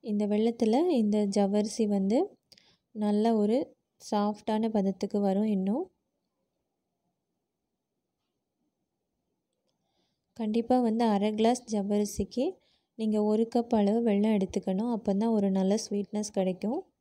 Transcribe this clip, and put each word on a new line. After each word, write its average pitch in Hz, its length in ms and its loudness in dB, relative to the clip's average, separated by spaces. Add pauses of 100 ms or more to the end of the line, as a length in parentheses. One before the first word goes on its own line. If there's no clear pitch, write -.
இந்த 208 200 -2 (100)
வெல்லத்துல 226 420 0 (260)
இந்த 208 160 2 (200)
ஜவ்வரிசி 208 480 0 (100)
வந்து 196 220 0 (800)
நல்ல 208 440 0
ஒரு 208 180 2 (440)
சாஃப்டான 214 760 -2
பதத்துக்கு 196 500 -2
வரும். 196 300 0
இன்னும் 196 280 -2 (4000)
கண்டிப்பா 226 360 0 (120)
வந்து 226 160 0 (120)
அரை 202 220 0
கிளாஸ் 233 240 2 (120)
ஜவ்வரிசிக்கு 208 720 -2 (540)
நீங்க 220 180 0 (140)
ஒரு 226 220 2
கப் 233 260 0
அளவு 202 280 2
வெல்லம் 214 300 2
எடுத்துக்கணும். 190 580 -2
அப்பதான் 220 420 0
ஒரு 202 100 2 (120)
நல்ல 190 260 2
ஸ்வீட்னஸ் 208 520 -6
கிடைக்கும். 190 420 -2 (220)